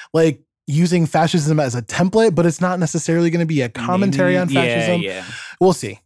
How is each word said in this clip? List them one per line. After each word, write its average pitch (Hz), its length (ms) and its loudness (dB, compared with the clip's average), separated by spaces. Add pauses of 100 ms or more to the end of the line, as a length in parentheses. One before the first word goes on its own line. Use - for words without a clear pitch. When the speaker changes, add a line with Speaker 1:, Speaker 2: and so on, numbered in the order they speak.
(140)
Speaker 1:
like, 160 280 2 (260)
using 165 380 2
fascism 156 540 0
as 131 140 -2
a 120 80 -4
template, 190 540 0
but 170 100 4
it's 170 160 -2
not 180 180 0
necessarily 170 500 0
gonna 170 180 0
be 156 140 0
a 123 80 -2
commentary 185 640 0
Speaker 2:
Maybe. 180 80 2
Speaker 1:
on 175 100 -2
Speaker 2:
Yeah, 135 100 2
Speaker 1:
fascism. - 400 0
Speaker 2:
yeah. 92 240 -8 (340)
Speaker 1:
We'll 185 140 4
see. 104 320 -8